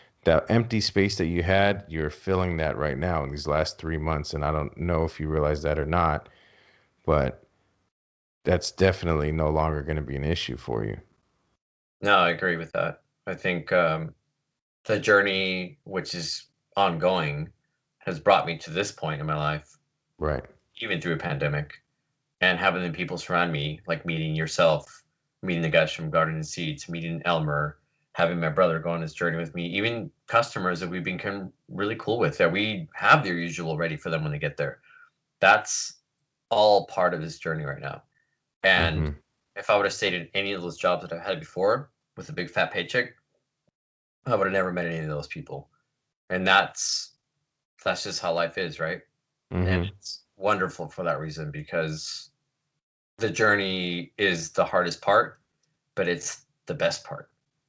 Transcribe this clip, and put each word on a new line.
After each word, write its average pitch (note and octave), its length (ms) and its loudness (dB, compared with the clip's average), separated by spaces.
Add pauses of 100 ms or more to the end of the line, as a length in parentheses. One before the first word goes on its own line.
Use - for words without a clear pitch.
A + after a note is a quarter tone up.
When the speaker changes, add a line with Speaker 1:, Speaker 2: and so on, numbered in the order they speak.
(240)
Speaker 1:
That D#2+ 240 6
empty A2+ 320 2
space G2+ 380 2
that F2+ 80 0
you F2 160 0
had, G2 460 2
you're D#2 220 -4
filling F#2 480 0
that D2+ 200 0
right C#2+ 200 -2
now D#2+ 260 0
in C2+ 60 -6
these D2 160 -8
last D#2 320 0
three D#2+ 200 -4
months. D2+ 360 -2
And D2 100 -2
I D2+ 80 0
don't D2+ 240 -2
know E2+ 280 0
if D#2 160 -6
you D#2 80 -4
realize D2+ 340 0
that D2+ 160 0
or D2 80 -2
not, D#2+ 420 2 (760)
but C#2 420 0 (1000)
that's F2 260 2
definitely E2+ 600 2
no D#2 180 0
longer D#2 320 0
gonna D2+ 200 -2
be C2+ 140 -6
an C#2 80 -4
issue D2+ 320 -2
for A1+ 280 -4
you. G#1 140 -6 (1040)
Speaker 2:
No, G2+ 180 4
I F2 120 6
agree E2+ 260 0
with E2 160 -8
that. E2+ 300 -4 (240)
I F#2+ 80 -4
think, F2 380 -2
um, D#2+ 420 2 (720)
the G#2+ 160 0
journey, F#2+ 840 2
which F#2+ 300 -6
is E2 320 -8 (300)
ongoing, E2+ 720 2 (480)
has E2 220 -8
brought F2 260 6
me E2 120 -4
to - 120 -14
this F#2+ 220 -2
point D2+ 280 -6
in D2+ 60 -6
my D#2 100 -2
life. D2+ 420 -4 (400)
Speaker 1:
Right. D2 260 -2 (360)
Speaker 2:
Even G2+ 200 -4
through E2+ 140 -2
a D2+ 40 -2
pandemic, D2 640 -4 (580)
and F2+ 180 4
having F#2 240 2
the F2 80 -2
people F2 280 -6
surround F2 340 0
me, D2+ 340 -4
like E2 200 -4
meeting D#2 300 -2
yourself, D#2+ 680 2 (380)
meeting F2 200 -2
the D#2+ 80 0
guys D#2 220 4
from D#2+ 180 -6
Garden D#2+ 260 2
and D#2 100 -6
Seeds, D#2 420 -8
meeting E2 360 -6
Elmer, D2+ 540 0 (360)
having F2 260 2
my D#2+ 100 0
brother E2 300 4
go E2 100 -4
on E2+ 120 -2
his D#2 120 -8
journey E2 240 -2
with E2 160 -6
me, F2 120 -6
even G2 440 -4 (160)
customers F#2 540 0
that F2+ 100 -4
we've F2+ 140 -6
become F#2+ 480 -8 (160)
really G2+ 280 -4
cool A#2 220 -2
with, C3 200 0
that E2+ 140 4
we G#2 420 -2
have C3 300 4
their F2+ 120 -2
usual E2+ 420 -4
ready E2 180 -2
for E2+ 140 -8
them D#2+ 120 0
when D2+ 100 -4
they D2 60 -4
get D2 180 -4
there. C#2+ 240 -6 (600)
That's - 540 4 (560)
all G#2+ 360 6
part F2+ 280 0
of D#2+ 80 -4
this D#2+ 160 -10
journey D#2 260 -4
right C#2 160 -8
now. C#2 220 -10 (600)
And E2 340 4
Speaker 1:
Mm-hmm. D2+ 160 0 (420)
Speaker 2:
if G2+ 140 -2
I G#2 60 6
would G2+ 100 4
have F#2+ 80 -2
stayed F#2+ 200 -2
in E2+ 200 -8
any G2 180 -2
of F#2 100 -6
those E2+ 160 -8
jobs F2+ 240 2
that F2 100 -10
I've E2 140 -8
had F#2 140 -4
before G#2 500 0 (260)
with F#2 140 -14
a - 20 -12
big E2 180 -6
fat F#2 220 0
paycheck, G#2 420 -4 (1120)
I B2 100 0
would F#2+ 100 2
have F#2 60 0
never F#2 200 0
met F2 140 -2
any E2 120 -4
of D#2 100 -6
those D2 200 -6
people. C#2 420 -14 (600)
And F#2 160 -2
that's, - 640 2 (720)
that's F#2 200 -2
just F#2+ 160 -6
how F2 120 0
life E2+ 260 0
is, E2+ 220 -4
right? E2 220 -4 (500)
Speaker 1:
Mm-hmm. F2+ 320 2
Speaker 2:
And G2 140 -4
it's - 260 -16 (120)
wonderful F#2 520 -2
for F2+ 160 -8
that D2+ 160 -2
reason, D#2 300 -8
because D#2 800 -6 (880)
the A2 120 -2
journey F#2+ 880 0
is F2+ 340 0
the F2+ 120 2
hardest F2+ 380 0
part, A2+ 380 2 (540)
but F#2 140 0
it's - 380 -4 (200)
the F2+ 80 -6
best - 300 -2
part. - 260 -14 (380)